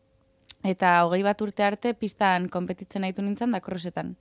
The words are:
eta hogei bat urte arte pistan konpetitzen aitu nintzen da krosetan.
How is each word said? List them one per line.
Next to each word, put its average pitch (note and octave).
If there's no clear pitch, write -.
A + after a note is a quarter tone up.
eta F3+
hogei F3+
bat G3+
urte G#3
arte G#3+
pistan F#3
konpetitzen F#3
aitu F#3+
nintzen G#3
da G3
krosetan. F3